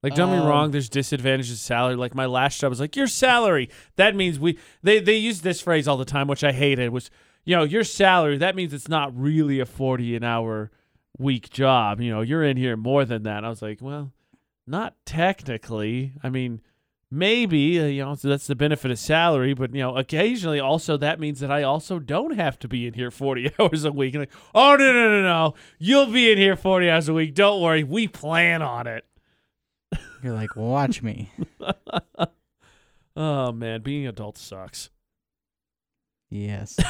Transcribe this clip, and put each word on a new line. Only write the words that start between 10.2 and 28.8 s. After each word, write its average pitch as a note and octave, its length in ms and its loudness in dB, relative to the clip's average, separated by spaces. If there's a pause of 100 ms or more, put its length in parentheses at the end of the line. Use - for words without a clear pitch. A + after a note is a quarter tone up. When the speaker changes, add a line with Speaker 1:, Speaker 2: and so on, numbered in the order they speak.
Speaker 1:
hour A2+ 460 -4 (480)
week C3 320 -2
job. A#2+ 500 2
You A#2+ 120 -2
know, A2 100 -2
you're D3+ 220 0
in C#3 120 2
here B2+ 220 -2
more C3 260 2
than A#2 200 -4
that." G#2 200 -6
I A2+ 60 -6
was A2 100 -12
like, G#2+ 220 -10
"Well, C#3 300 -12 (540)
not F#3 280 -8 (100)
technically. C3 1160 -4
I C3 80 -6
mean, B2+ 320 -6 (480)
maybe, F3 680 2
uh, D#3 60 0
you C#3 180 -2
know, C#3 120 -6
so C#3 140 -6
that's C#3 180 -2
the C#3+ 80 -2
benefit C#3+ 360 0
of A#2 80 -4
salary, D3+ 540 2
but, B2+ 220 -4
you C#3 80 -4
know, B2+ 140 -4
occasionally D#3+ 640 -2
also D3+ 360 0
that D3+ 240 -2
means D3 200 -6
that C#3 100 -6
I C#3+ 140 0
also D#3 340 -2
don't F3+ 380 -4
have D#3+ 240 -2
to B2+ 80 -10
be A#2+ 180 -4
in A#2 80 -10
here B2 160 -6
forty C3+ 440 -4
<laughs> - 40 -14
hours D#3 260 2
a D3+ 80 -2
week." C3+ 220 -4
And D3 80 -6
like, C3+ 100 -12 (220)
"Oh, C#4 240 8
no, C4+ 160 6
no, A#3 160 4
no, G3+ 120 4
no. E3 320 2 (240)
You'll C4+ 280 4
be A#3 260 4
in G3+ 60 6
here G3 180 4
forty F#3 320 2
hours E3 220 2
a - 20 0
week. D#3+ 220 -2
Don't G3+ 260 4
worry. D#3+ 240 2
We G3 240 -2
plan E3 540 0
on A#2+ 240 -6